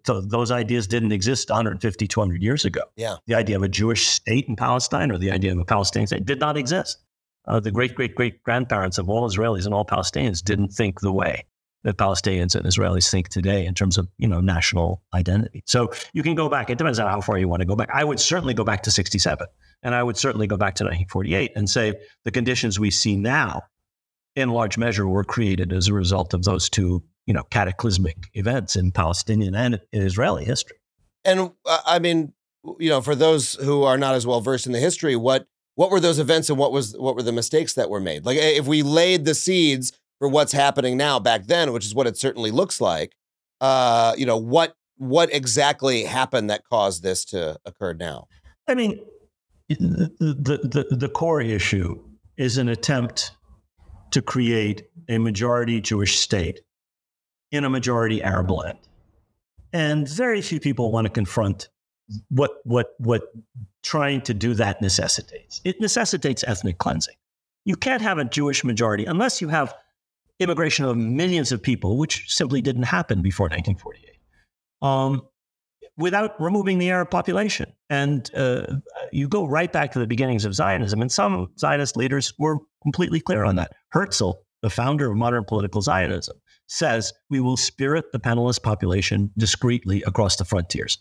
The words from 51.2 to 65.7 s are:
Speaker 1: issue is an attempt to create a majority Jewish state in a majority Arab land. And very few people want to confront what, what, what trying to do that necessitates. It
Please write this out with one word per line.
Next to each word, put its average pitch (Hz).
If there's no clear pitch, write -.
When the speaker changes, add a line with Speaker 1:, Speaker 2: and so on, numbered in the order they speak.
Speaker 1:
issue 98
is 127
an 123
attempt 120
to 139
create 113
a 117
majority 117
Jewish 101
state 90
in 147
a 131
majority 120
Arab 95
land. -
And 151
very 214
few 170
people 120
want 113
to 104
confront 101
what, 135
what, 117
what 113
trying 139
to 117
do 113
that 101
necessitates. -
It 185